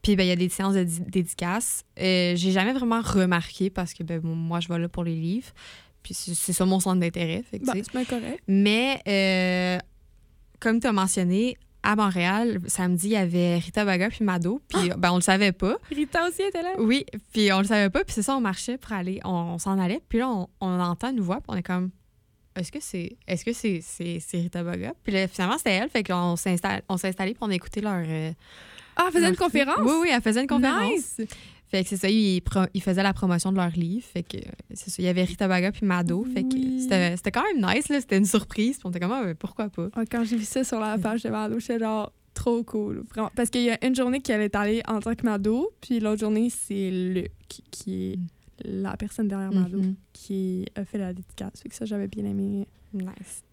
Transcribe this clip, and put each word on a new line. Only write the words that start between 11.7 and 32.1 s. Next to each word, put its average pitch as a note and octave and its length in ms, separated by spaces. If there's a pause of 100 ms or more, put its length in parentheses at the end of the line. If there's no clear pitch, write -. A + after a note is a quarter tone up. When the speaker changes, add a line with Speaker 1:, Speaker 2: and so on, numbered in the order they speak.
Speaker 1:
à G#3 120
Montréal, G3+ 720
samedi, F3+ 400
il G#3+ 40
y A3 60
avait F3 400
Rita F#3+ 280
Baga F#3+ 240
puis A3+ 140
Mado, F#3 460
puis, - 220
Speaker 2:
Ah ! - 60
Speaker 1:
ben, F3 140
on F3+ 40
le F3+ 60
savait F#3+ 300
pas. F#3+ 260 (140)
Speaker 2:
Rita D4+ 360
aussi F4+ 140
était F#4+ 220
là ? F4+ 160
Speaker 1:
Oui, A#3 260 (280)
puis G#3 180
on F#3+ 80
le G3 60
savait G3+ 240
pas, C#4+ 140
puis - 100
c'est A3 100
ça, C4+ 140
on C4 40
marchait A3+ 360
pour - 160
aller, F#3 320
on, F#3 40 (240)
on E3+ 60
s'en G3 180
allait, F#3+ 320
puis A3+ 100
là, B3+ 100
on, G3+ 180 (140)
on F3+ 180
entend F3 320
une B3+ 100
voix, F3 160
puis - 120
on - 60
est F3 80
comme, « F#3 280 (640)
Est-ce F3+ 160
que D4 100
c'est, F#3 360 (100)
est-ce F3+ 160
que A3+ 100
c'est, G3 280
c'est, E3+ 380
c'est - 180
Rita F3 260
Baga ? » E3+ 300 (100)
Puis - 80
là, F#3+ 160
finalement, G3 300
c'était A#3 160
elle, G#3 160
fait A3 140
qu'on F3 320
s'installe, G3 520
on F#3+ 100
s'est F#3 120
installé, F#3 240
puis - 80
on A3 80
a F#3+ 60
écouté - 260
leur, G3 240
euh, D#3+ 260 (640)
Speaker 2:
Ah, E4+ 120
elle F#4 40
faisait E4 100
Speaker 1:
leur E4+ 100
Speaker 2:
une - 40
Speaker 1:
truc. F#4 120
Speaker 2:
conférence ? C#4+ 360
Speaker 1:
Oui, B3+ 100 (100)
oui, F4 100
elle B3 80
faisait A3 200
une C#4 60
conférence. C#4 440
Speaker 2:
Nice ! F4 260 (540)
Speaker 1:
Fait F#3+ 100
que F3+ 80
c'est G3 80
ça, F#3+ 100
ils G3+ 340